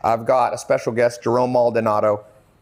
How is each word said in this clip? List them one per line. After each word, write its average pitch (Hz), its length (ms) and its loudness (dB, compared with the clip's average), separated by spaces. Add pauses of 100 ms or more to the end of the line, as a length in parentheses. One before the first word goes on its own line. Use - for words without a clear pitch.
I've 113 220 0
got 123 300 2
a - 20 -6
special 131 340 -2
guest, 120 320 0
Jerome 123 300 0
Maldonado, 110 720 0 (380)